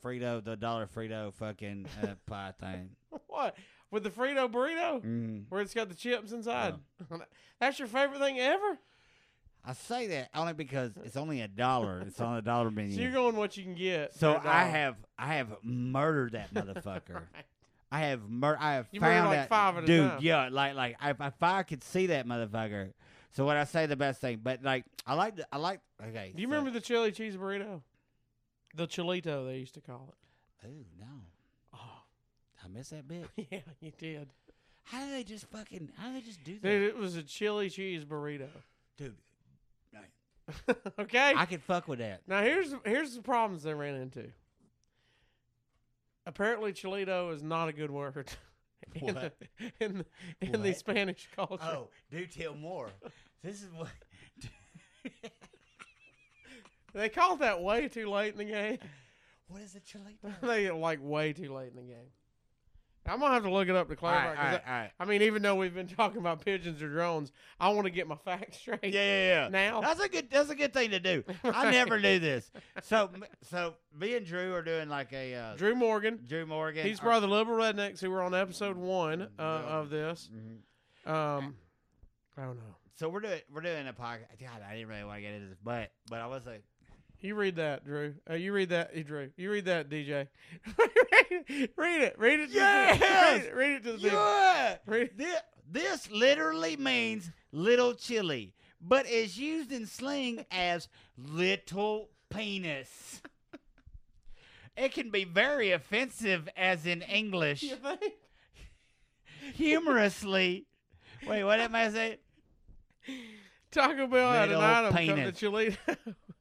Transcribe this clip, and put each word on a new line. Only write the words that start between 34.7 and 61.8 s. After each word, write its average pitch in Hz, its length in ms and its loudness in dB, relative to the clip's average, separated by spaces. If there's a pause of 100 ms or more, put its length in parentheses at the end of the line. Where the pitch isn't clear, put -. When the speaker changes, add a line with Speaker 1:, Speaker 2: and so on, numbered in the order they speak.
Speaker 1:
How 262 220 -10
do 277 40 -10
they 269 140 -8
just 208 260 -16
fucking, 196 480 -14
how 214 120 -12
do 262 60 -10
they 262 60 -10
just 208 220 -18
do 165 160 -12
that? 208 40 -10
Speaker 2:
Dude, 202 260 4
it - 80 -4
was 185 180 -4
a 165 80 -6
chili 208 460 -4
cheese 180 340 -8
burrito. 147 460 -8 (480)
Speaker 1:
Dude. 131 180 -12 (800)
Right. - 840 -6 (140)
Speaker 2:
<laughs> - 100 -10
Okay? 262 380 4
Speaker 1:
I 175 80 4
could 165 180 -8
fuck 175 240 -2
with 131 120 -6
that. 104 280 -8
Speaker 2:
Now, 196 140 0
here's, 285 420 2
here's 247 320 -2
the 240 60 -14
problems 220 420 0
they 156 100 -6
ran 143 220 -6
into. 127 300 -10 (2000)
Apparently, 208 480 -2
chilito 185 600 -4
is 147 80 -8
not 160 280 -2
a - 20 -4
good 151 180 -6
word 139 400 -8 (320)
<laughs> - 340 -20
in 165 200 -4
Speaker 1:
What? 139 240 -8
Speaker 2:
the, - 320 -14 (140)
in 196 140 -6
the, 165 60 -8 (400)
in 185 60 -6 (100)
the 202 100 0
Speaker 1:
What? 185 60 -4
Speaker 2:
Spanish 196 560 -4
culture. 185 300 -6
Speaker 1:
Oh, 147 240 -8 (240)
do 170 140 -8
tell 165 280 -12
more. 151 360 -10 (520)
This 202 220 -12
is 190 80 -18
what 165 160 -10 (560)
<laughs> - 880 -18 (1600)
Speaker 2:
They 214 160 -2
called 349 300 4
that 208 220 2
way 226 260 0
too 220 220 -8
late 202 240 0
in 208 60 -14
the 208 60 -6
game. 214 320 -4 (680)
Speaker 1:
What 196 140 -18
is 196 140 -20
a 202 40 -20
chilito? 208 580 -14
Speaker 2:
<laughs> 175 40 -10
They, 220 300 2
like, 160 300 0
way 151 320 0
too 143 200 -8
late 131 160 -10
in 123 60 -18
the 127 80 -16